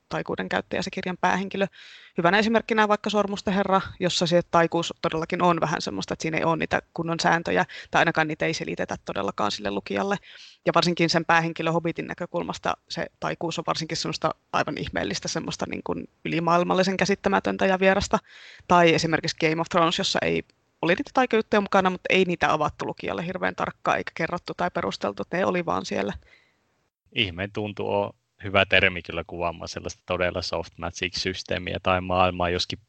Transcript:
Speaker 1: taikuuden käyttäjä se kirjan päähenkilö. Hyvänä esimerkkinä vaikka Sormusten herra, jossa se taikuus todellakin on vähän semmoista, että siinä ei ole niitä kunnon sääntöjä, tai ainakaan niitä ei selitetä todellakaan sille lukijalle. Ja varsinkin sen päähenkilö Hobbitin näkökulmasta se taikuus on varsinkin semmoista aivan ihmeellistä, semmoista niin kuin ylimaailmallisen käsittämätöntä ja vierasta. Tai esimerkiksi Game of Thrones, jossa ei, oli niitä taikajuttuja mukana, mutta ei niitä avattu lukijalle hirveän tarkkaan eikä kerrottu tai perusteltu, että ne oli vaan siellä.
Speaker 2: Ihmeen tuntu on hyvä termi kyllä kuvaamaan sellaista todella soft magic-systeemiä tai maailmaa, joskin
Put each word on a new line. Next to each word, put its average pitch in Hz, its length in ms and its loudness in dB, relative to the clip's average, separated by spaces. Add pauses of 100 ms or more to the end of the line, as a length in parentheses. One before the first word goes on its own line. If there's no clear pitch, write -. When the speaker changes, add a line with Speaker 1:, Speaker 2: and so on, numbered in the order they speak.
Speaker 1:
taikuuden 165 400 -4
käyttäjä - 340 -2
se 190 80 -6
kirjan 185 300 -6
päähenkilö. 190 460 0 (520)
Hyvänä 175 200 6
esimerkkinä 220 500 2
vaikka 208 220 2
Sormusten 202 440 0
herra, 190 260 4 (200)
jossa 180 260 0
se 170 240 4
taikuus 165 520 2
todellakin 170 400 -2
on 170 180 4
vähän 156 220 0
semmoista, - 320 -4
että - 80 -10
siinä 160 160 -2
ei - 60 0
ole 160 120 2
niitä - 260 0 (120)
kunnon 165 260 -4
sääntöjä, 175 440 2 (260)
tai 156 100 4
ainakaan 156 280 2
niitä 156 180 -2
ei 160 80 -2
selitetä - 500 -6
todellakaan 98 460 -2
sille - 200 -4
lukijalle. 202 460 -2 (500)
Ja 165 80 2
varsinkin 170 360 4
sen 165 140 2
päähenkilö 165 480 2
Hobbitin 165 340 -2
näkökulmasta 175 720 -4 (120)
se - 180 -6 (140)
taikuus 160 380 -4
on 165 80 -6
varsinkin 160 300 -4
semmoista 160 380 -2 (180)
aivan - 260 -2
ihmeellistä, - 500 -4
semmoista - 420 -6
niin - 140 -8
kuin - 240 -6 (160)
ylimaailmallisen 175 720 2
käsittämätöntä 196 680 0
ja 190 140 2
vierasta. 190 380 2 (500)
Tai 170 260 8
esimerkiksi 160 420 0
Game 160 240 0
of 170 80 -4
Thrones, 170 300 2
jossa - 240 0
ei, 85 220 0 (380)
oli 165 120 4
niitä - 200 -6
taikajuttuja 220 460 2
mukana, 190 300 2
mutta 180 200 -6
ei 185 140 6
niitä 170 280 2
avattu 151 340 -2
lukijalle 165 400 -6
hirveän 185 280 -4
tarkkaan - 440 -2
eikä - 160 -8
kerrottu 170 400 -6
tai 180 160 -4
perusteltu, 196 520 -4
että - 140 -8
ne 190 100 0
oli 180 200 0
vaan 175 200 -2
siellä. 104 260 -4 (1000)
Speaker 2:
Ihmeen 98 400 -2
tuntu 104 380 -6
on 101 220 0 (320)
hyvä 98 220 4
termi 95 360 4
kyllä 82 240 -8
kuvaamaan 85 420 -6
sellaista - 380 -10
todella 90 360 -2
soft 85 360 -6
magic-systeemiä 90 1040 -6
tai 92 180 2
maailmaa, 90 500 2
joskin - 280 -4 (100)